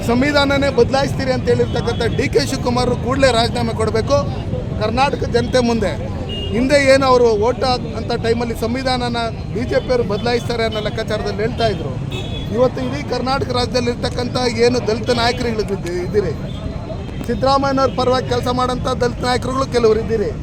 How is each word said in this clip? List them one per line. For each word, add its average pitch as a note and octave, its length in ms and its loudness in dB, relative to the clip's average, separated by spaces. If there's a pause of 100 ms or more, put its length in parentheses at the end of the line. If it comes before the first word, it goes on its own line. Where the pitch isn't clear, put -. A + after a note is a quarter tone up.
ಸಂವಿಧಾನನೇ C#4 600 4 (100)
ಬದಲಾಯಿಸ್ತೀರಿ C4 560 2
ಅಂತ B3 160 -2
ಹೇಳಿರ್ತಕ್ಕಂಥ A#3+ 520 0 (160)
ಡಿ C4+ 140 2
ಕೆ F4 180 4
ಶಿವಕುಮಾರ್ B3 400 0 (140)
ಕೂಡಲೇ C4 320 4
ರಾಜೀನಾಮೆ A#3 440 0
ಕೊಡಬೇಕು. A3 360 0 (640)
ಕರ್ನಾಟಕ B3 420 0 (120)
ಜನತೆ A#3 340 2
ಮುಂದೆ G#3 240 0 (640)
ಹಿಂದೆ C4 220 2 (160)
ಏನು C4+ 180 4
ಅವರು B3 160 6 (200)
ಓಟ್ C4 180 0 (340)
ಅಂತ A3+ 120 -4 (140)
ಟೈಮಲ್ಲಿ A#3 380 0
ಸಂವಿಧಾನನ A#3+ 580 -2 (320)
ಬಿ G#3+ 180 -2
ಜೆ C4+ 140 4
ಪಿಯವರು A#3+ 280 2
ಬದಲಾಯಿಸ್ತಾರೆ A#3 560 0
ಅನ್ನೋ G#3+ 180 -4
ಲೆಕ್ಕಾಚಾರದಲ್ಲಿ G#3 580 -4
ಹೇಳ್ತಾ A3+ 300 0
ಇದ್ರು. C#3 180 -4 (640)
ಇವತ್ತು B3 320 2
ಇಡೀ C4+ 120 -4 (140)
ಕರ್ನಾಟಕ B3+ 360 -2 (100)
ರಾಜ್ಯದಲ್ಲಿರ್ತಕ್ಕಂಥ B3 760 -2 (300)
ಏನು B3 220 4
ದಲಿತ A#3 320 0
ನಾಯಕರುಗಳು A#3 440 0 (120)
ಇದ್ದಿ-, F3 320 -4
ಇದ್ದೀರಿ, F3+ 260 0 (960)
ಸಿದ್ದರಾಮಯ್ಯನವ್ರ C4+ 720 2
ಪರವಾಗಿ B3+ 340 2
ಕೆಲಸ B3 160 0 (100)
ಮಾಡೋಂಥ B3+ 280 0 (160)
ದಲಿತ A#3+ 240 -2
ನಾಯಕರುಗಳು B3+ 380 0 (100)
ಕೆಲವರು A3 280 4
ಇದ್ದೀರಿ. G3+ 260 0 (140)